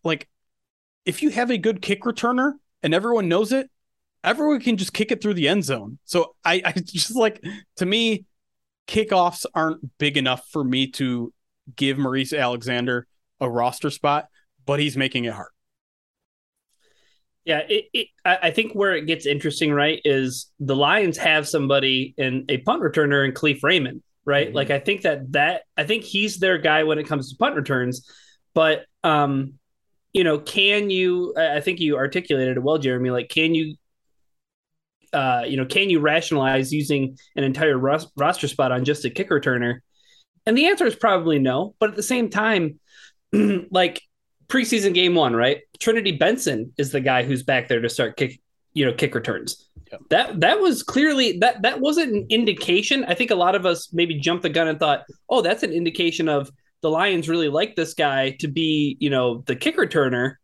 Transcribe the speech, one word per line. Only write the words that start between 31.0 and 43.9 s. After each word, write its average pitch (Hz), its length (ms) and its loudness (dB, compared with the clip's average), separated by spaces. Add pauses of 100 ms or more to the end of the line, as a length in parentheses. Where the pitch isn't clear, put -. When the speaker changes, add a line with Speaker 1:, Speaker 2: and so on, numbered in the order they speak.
Speaker 2:
I, 160 220 0
I 147 60 0
think 175 180 -4
you 151 160 0
articulated 135 600 0
it 123 40 -2
well, 147 140 2
Jeremy, 127 320 0
like, 123 220 -4
can 160 240 0
you, 156 220 -4 (1400)
uh, 127 340 2
you 135 80 -2
know, 131 100 0
can 196 220 2
you 175 100 4
rationalize 143 760 2
using 139 440 -2 (180)
an 143 60 -2
entire 139 360 2
ros-, 143 380 -2
roster 147 320 0
spot 131 220 0
on 127 140 0
just 143 220 -2
a 117 40 -2
kick 190 200 -6
returner? 123 480 0 (640)
And 226 140 2
the 302 80 4
answer 370 200 2
is 220 80 0
probably 165 440 2
no, 135 420 0
but 214 80 4
at 208 80 -6
the 208 60 -4
same 247 260 0
time, 190 500 0 (540)
<clears throat> - 0 -
like, 185 720 0 (460)